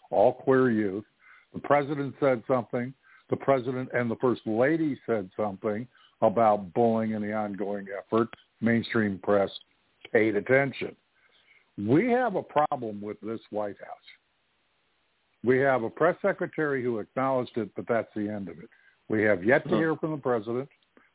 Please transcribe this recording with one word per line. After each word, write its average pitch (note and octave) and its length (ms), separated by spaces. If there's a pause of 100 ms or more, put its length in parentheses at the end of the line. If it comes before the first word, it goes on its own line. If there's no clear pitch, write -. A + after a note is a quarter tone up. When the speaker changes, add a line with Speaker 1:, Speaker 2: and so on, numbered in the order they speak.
Speaker 1:
all G#2 240
queer C3 360
youth, G#2+ 360 (480)
the - 60
president C#3+ 600
said C3 280
something, B2+ 460 (360)
the B2+ 80
president B2+ 560
and B2 180
the A2+ 60
first A#2+ 280
lady C3+ 600
said G#2 300
something G#2+ 520 (340)
about G#2 520
bullying A2+ 420
and G#2+ 80
the G#2 100
ongoing G2+ 540 (100)
effort, A2+ 320 (320)
mainstream A2 580
press G2 300 (600)
paid A2 240
attention. C3 600 (800)
We C3+ 340
have A#3 240
a D3 80
problem B2 580
with G#2 200
this G#2+ 280
White G#2 300
House. - 300 (1300)
We B2+ 160
have C3 240
a A2+ 60
press E3+ 320
secretary D#3 600
who A#2 160
acknowledged C3 580
it, G#2+ 180
but F#2+ 120
that's A2+ 260
the G#2 160
end G2+ 200
of D#2 100
it. - 100 (400)
We G#2+ 140
have G2+ 200
yet C#3 200
to D3 60
Speaker 2:
Hmm. - 60
Speaker 1:
hear D#3+ 200
from D#3 160
the D#3 60
president. B2 520 (460)